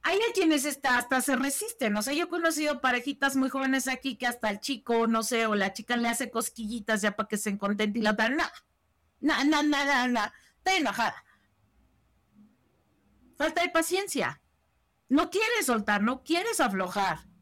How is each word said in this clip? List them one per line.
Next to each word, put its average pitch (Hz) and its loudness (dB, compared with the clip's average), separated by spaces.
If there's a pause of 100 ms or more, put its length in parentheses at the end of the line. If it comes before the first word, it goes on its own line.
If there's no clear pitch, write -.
Hay 349 2
a 453 0
quienes 320 4
está, 269 0
hasta 247 0
se 269 0
resisten. 269 -2
O 214 0
sea, 262 -2
yo 339 0
he 349 -14
conocido 320 0
parejitas 269 0
muy 262 2
jóvenes 269 0
aquí 254 -6
que 247 -4
hasta 240 -2
el 208 -4
chico, 233 0
no 226 2
sé, 226 0
o 214 0
la 190 0
chica 240 -4
le 233 0
hace 233 -4
cosquillitas 226 -4
ya 202 0
para 208 -4
que 214 -4
se 208 -2
contente 208 0
y - 0
la 208 2
otra, 220 2
"No, 294 0 (760)
no, 262 2
no, 294 4
no, 285 2
no, 262 4
no, 240 2 (360)
estoy 381 0
enojada". 220 -2 (2250)
Falta 311 0
de 359 0
paciencia. 330 -2 (680)
No 320 2
quieres 427 0
soltar, 214 0
no 254 -2
quieres 370 -2
aflojar. 190 0 (220)